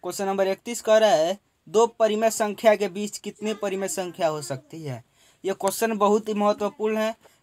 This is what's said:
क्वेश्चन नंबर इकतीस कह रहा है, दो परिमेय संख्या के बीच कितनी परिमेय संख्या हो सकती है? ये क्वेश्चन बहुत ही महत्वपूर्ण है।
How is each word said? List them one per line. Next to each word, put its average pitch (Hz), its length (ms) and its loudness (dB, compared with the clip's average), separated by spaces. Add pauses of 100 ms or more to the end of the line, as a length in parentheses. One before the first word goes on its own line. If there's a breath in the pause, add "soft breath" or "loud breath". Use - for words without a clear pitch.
क्वेश्चन 180 220 -6
नंबर 196 220 0
इकतीस 208 340 -6
कह 220 160 4
रहा 220 120 6
है, 170 280 2 (300)
दो 202 200 4
परिमेय 220 420 0
संख्या 214 460 2
के 202 120 -2
बीच 202 300 -6
कितनी 208 360 -8
परिमेय 196 360 -4
संख्या 180 380 -4
हो 156 140 -2
सकती 139 420 -10
है? 127 200 -8 (400 soft breath)
ये 190 100 -2
क्वेश्चन 214 440 -2
बहुत 208 320 2
ही 214 40 -4
महत्वपूर्ण 208 640 0
है। 220 180 -2 (280 soft breath)